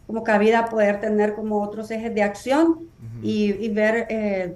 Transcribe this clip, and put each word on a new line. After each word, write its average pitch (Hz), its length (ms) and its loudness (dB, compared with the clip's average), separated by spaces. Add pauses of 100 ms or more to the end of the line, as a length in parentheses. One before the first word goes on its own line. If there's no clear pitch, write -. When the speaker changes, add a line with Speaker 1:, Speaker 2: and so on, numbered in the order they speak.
Speaker 1:
como 220 160 -6
cabida 220 440 4
poder 208 340 0
tener 214 340 2
como 214 280 -2
otros 208 280 -8
ejes 220 240 -6
de 208 80 0
acción 277 500 2
Speaker 2:
Ujú. - 500 -12
Speaker 1:
y, 208 300 2
y 214 180 -4
ver, 214 400 2
eh, 196 460 -4